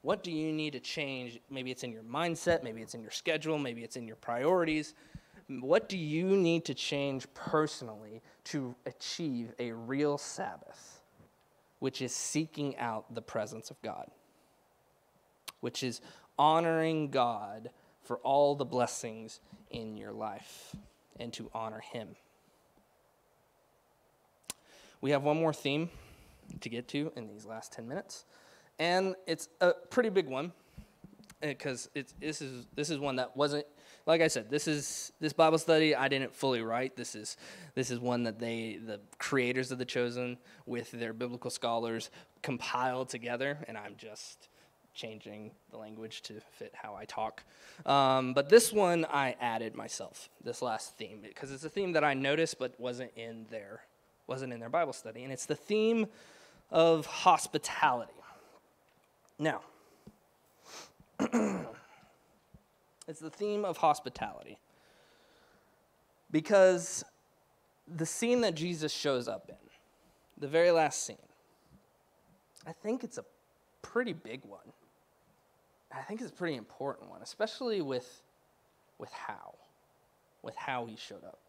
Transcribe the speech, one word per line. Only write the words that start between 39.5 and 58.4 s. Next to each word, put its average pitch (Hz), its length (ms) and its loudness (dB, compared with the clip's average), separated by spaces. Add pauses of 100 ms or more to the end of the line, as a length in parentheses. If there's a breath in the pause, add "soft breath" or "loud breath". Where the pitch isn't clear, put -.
of 127 60 -4
The 123 80 -4
Chosen, 123 520 -2 (280 loud breath)
with 120 260 -6
their 117 220 -6
biblical 123 380 -6
scholars, 117 580 -2 (320 loud breath)
compiled 127 680 -2
together, 123 580 -4
and 110 100 -10
I'm 104 200 -12
just - 500 -18 (480 soft breath)
changing 107 560 -12 (200)
the 113 60 -16
language 110 460 -14
to 107 180 -14 (100)
fit - 220 -14
how 107 220 -12
I 104 100 -12
talk. - 380 -6 (420 loud breath)
Um, 131 480 6
but 143 160 2
this 226 240 10
one 175 320 4
I 139 340 0
added 113 360 -2
myself, - 540 -10 (140)
this 117 180 -8
last 113 360 -4
theme, 107 240 -12
because 131 300 -12
it's 135 120 -12
a 156 60 -8
theme 185 240 -4
that 151 100 6
I 147 100 6
noticed 143 460 2
but 123 200 -4
wasn't 123 360 -6
in 113 340 -10
their, 104 320 -12 (460)
wasn't 131 240 -4
in 117 80 -8
their 117 100 -10
Bible 151 240 2
study, 117 300 -12
and 135 80 -8
it's - 140 -6
the 147 100 0
theme 220 520 4 (640 loud breath)
of 165 340 8
hospitality. - 1080 4 (1200 loud breath)